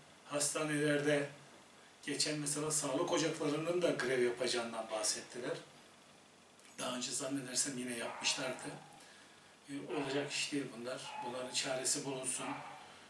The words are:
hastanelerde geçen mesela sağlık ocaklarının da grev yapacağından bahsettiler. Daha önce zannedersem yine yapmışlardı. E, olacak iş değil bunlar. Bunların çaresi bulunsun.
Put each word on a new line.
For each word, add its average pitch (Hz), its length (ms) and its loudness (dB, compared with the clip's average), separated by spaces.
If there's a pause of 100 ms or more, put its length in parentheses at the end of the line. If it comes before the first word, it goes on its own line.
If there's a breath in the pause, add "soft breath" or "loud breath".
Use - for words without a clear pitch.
(260)
hastanelerde 147 1040 4 (760 loud breath)
geçen 151 340 2
mesela 147 320 0
sağlık 147 400 2
ocaklarının 160 680 2
da 165 80 4
grev 123 340 4
yapacağından 117 680 0
bahsettiler. 117 640 -2 (1200)
Daha 127 160 -2
önce 127 160 -2
zannedersem 131 680 0
yine 123 200 -4
yapmışlardı. - 720 -2 (1000 loud breath)
E, 139 40 -8 (240)
olacak 143 340 0
iş - 200 -2
değil 139 140 0 (140)
bunlar. 120 220 -4 (240)
Bunların 127 280 -4
çaresi 131 520 0
bulunsun. 135 400 -2 (640 loud breath)